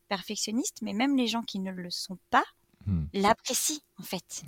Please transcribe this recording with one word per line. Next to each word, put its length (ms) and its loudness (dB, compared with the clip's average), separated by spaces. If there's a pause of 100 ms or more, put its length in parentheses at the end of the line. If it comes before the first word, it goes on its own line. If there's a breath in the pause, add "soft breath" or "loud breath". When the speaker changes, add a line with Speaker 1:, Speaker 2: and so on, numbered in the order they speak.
Speaker 1:
perfectionniste, 720 -2
mais 140 -4
même 200 4
les 120 4
gens 160 0
qui 160 -6
ne 140 -4
le 180 -8
sont 280 -8 (120)
pas 140 6 (420)
Speaker 2:
Hmm. 260 2
Speaker 1:
l'apprécient, 680 2 (200)
en 40 -12
fait. 440 -10